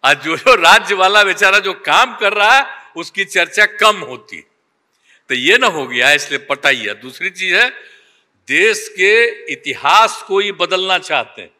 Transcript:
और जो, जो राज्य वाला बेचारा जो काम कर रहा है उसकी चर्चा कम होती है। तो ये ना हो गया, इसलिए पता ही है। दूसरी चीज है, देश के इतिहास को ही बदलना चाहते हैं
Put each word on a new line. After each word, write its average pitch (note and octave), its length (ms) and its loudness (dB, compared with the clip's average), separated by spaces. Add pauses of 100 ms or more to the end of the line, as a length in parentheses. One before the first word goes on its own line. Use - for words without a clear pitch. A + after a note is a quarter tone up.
और C3+ 100 2
जो, D3 240 -4
जो B3+ 180 4
राज्य G3 400 4
वाला G3 280 4
बेचारा G3 360 2
जो F#3+ 140 -4
काम A3 440 -2
कर G3+ 160 -2
रहा G#3+ 240 4
है C4+ 80 2 (320)
उसकी F3+ 280 -8
चर्चा F#3+ 400 0
कम G#3 320 0
होती B2+ 380 -16
है। D#2+ 100 -20 (840)
तो C3+ 60 -2
ये C#3+ 220 2
ना B3+ 100 2
हो D#3 200 -4
गया, B2 240 2
इसलिए C#3+ 280 -2
पता C#3 300 -4
ही B2 160 -2
है। G#2 160 -8
दूसरी C3 280 -12
चीज F3+ 240 -6
है, A#3 160 0 (800)
देश F#3+ 420 0
के G#3 360 2 (280)
इतिहास D#3 680 0
को F#3+ 180 -2
ही G3+ 120 -2
बदलना F#3 460 -2
चाहते C#3+ 440 -6
हैं F2 180 -20